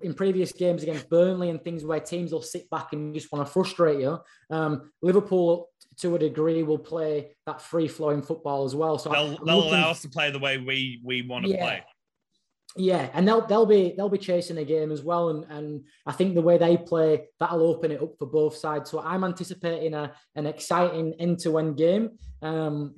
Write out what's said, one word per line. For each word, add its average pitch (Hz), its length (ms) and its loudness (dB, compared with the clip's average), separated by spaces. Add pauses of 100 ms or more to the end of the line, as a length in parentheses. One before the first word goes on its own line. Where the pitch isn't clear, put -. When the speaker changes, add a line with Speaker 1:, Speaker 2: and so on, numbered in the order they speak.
Speaker 1:
in 175 100 -4
previous 185 380 0
games 175 320 0
against 156 260 -6
Burnley 180 420 4
and 160 120 -6
things 165 220 -8
where 156 160 -2
teams 170 320 -6
will 156 100 -4
sit - 260 -12
back 156 240 -8
and 151 220 -6
just 151 160 -10
wanna 143 160 -4
frustrate 165 540 2
you, 143 180 0 (320)
um, 156 400 -2 (120)
Liverpool, 180 680 2 (300)
to 175 180 0
a - 20 0
degree, 156 460 2
will 151 140 0
play 156 580 -4 (100)
that 151 160 -8
free-flowing 151 600 -2
football 143 420 -4
as 131 100 -4
well. 156 240 0
So 156 120 -6
Speaker 2:
They'll, 151 280 0
Speaker 1:
I'm 156 80 -10
Speaker 2:
they'll 165 120 6
Speaker 1:
looking 160 160 4
Speaker 2:
allow 156 180 4
us 170 100 -10
to 156 60 -14
play 147 240 -2
the 139 80 -6
way 135 180 0
we, 131 460 -4
we 123 180 -4
wanna 123 260 -6
Speaker 1:
Yeah. 190 140 0
Speaker 2:
play. 101 220 -4 (920)
Speaker 1:
Yeah, 180 360 0
and 175 120 4
they'll, 226 200 4
they'll 214 180 4
be, 196 320 6
they'll 196 140 -2
be 196 80 0
chasing 175 380 -2
the 151 80 -4
game 156 280 -2
as 143 100 -6
well, 170 280 0
and, 156 200 -6
and 151 340 -10 (200)
I 147 80 -4
think 185 220 0
the 170 80 4
way 170 160 8
they 170 180 6
play, 160 500 2 (140)
that'll 170 220 0
open 165 280 2
it 143 120 -6
up - 160 -6
for 143 80 -8
both 151 280 0
sides. 151 360 -6
So 160 100 -6
I'm 180 240 -4
anticipating 170 680 -4
a, 147 180 -6 (220)
an 151 120 -6
exciting 160 720 0
end-to-end 160 600 0
game, 196 400 2 (240)
um, 151 560 -4